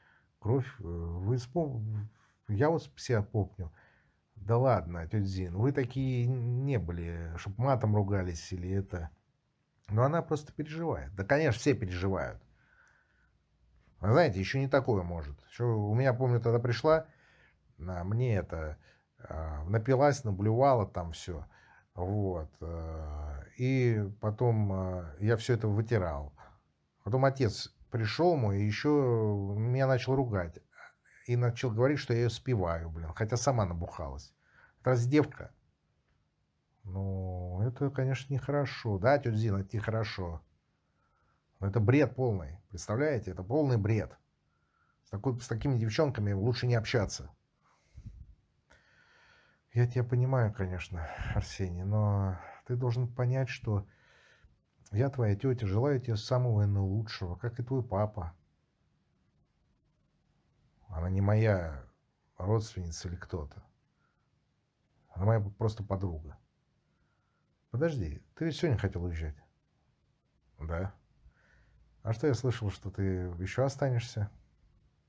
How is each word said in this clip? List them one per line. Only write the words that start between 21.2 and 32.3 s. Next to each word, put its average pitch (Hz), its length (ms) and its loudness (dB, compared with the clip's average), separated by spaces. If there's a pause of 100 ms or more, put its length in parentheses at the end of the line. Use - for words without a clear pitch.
Вот, 92 560 -2 (120)
э, 80 800 -8 (160)
и 123 520 2 (120)
потом, 107 500 2
э, 90 480 -4
я 110 160 4
все 113 160 0
это 113 160 2
вытирал. 90 640 0 (720)
Потом 127 220 4
отец 131 440 2 (200)
пришел 120 440 2
мой 104 280 2
и - 20 2
еще 107 920 2
меня 123 280 2
начал 131 280 2
ругать. 104 440 0 (680)
И 120 100 0
начал 120 340 2
говорить, 127 280 4
что 120 160 0
я 117 60 2
ее 117 100 2